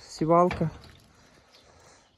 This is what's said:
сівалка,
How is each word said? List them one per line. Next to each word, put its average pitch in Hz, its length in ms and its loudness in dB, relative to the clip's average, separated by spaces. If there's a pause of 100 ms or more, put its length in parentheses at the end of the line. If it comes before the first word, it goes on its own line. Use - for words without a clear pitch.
(200)
сівалка, 170 500 2 (1500)